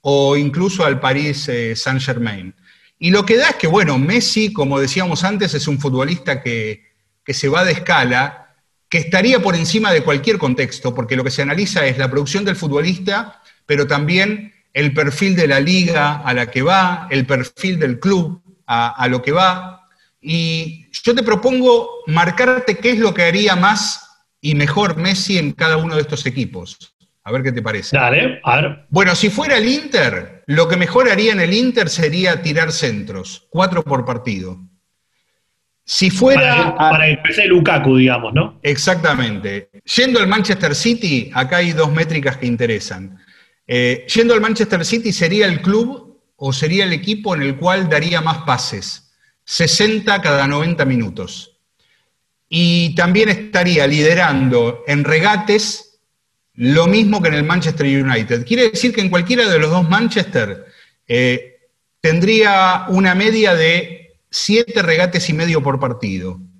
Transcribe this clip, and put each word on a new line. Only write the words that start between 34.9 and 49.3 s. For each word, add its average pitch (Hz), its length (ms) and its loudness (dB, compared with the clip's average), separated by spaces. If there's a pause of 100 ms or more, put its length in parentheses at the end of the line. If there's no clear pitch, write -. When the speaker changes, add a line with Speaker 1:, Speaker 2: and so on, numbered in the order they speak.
Speaker 1:
Si - 240 0
fuera 254 300 4
Speaker 2:
Para - 160 2
el, 170 120 2
Speaker 1:
a 156 220 2
Speaker 2:
para 156 180 2
el 147 140 -2
P 160 100 -2
C 202 140 2
Lukaku, 156 500 4
digamos, 123 360 2
¿no? 160 300 -2
Speaker 1:
Exactamente. 131 1080 -2 (260)
Yendo 247 220 2
al 202 80 2
Manchester 190 480 0
City, 185 600 -2
acá 135 240 0
hay 175 140 0
dos 156 200 0
métricas 156 460 -2
que 127 80 -6
interesan. 104 720 -4 (480)
Eh, 123 480 -2
yendo 233 200 4
al 220 60 4
Manchester 214 440 0
City, 226 280 -2
¿sería 180 340 2
el 165 140 0
club 233 600 -2 (160)
o 135 160 -4
sería 165 320 0
el 185 80 -2
equipo 208 420 -4
en 147 80 -2
el 139 140 -2
cual 185 320 0
daría 156 320 0
más 160 240 -2
pases? - 680 -6 (320)